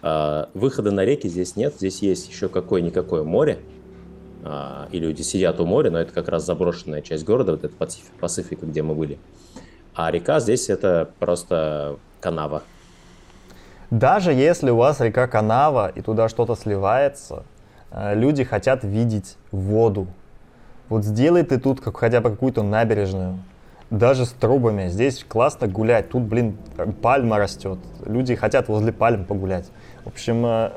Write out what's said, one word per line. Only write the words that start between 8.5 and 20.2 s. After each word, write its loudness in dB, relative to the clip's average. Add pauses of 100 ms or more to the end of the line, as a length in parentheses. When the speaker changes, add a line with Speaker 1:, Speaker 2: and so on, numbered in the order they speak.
Speaker 1:
где -4
мы -2
были. -6 (760)
А -2
река 0
здесь — 0
это 2 (100)
просто -2 (240)
канава. -4 (1300)
Speaker 2:
Даже 4
если 4
у 4
вас 4
река 2
канава 2
и -10
туда 2
что-то 0
сливается, -2 (480)
э, -4
люди 2
хотят 0
видеть -2 (160)
воду. 2 (840)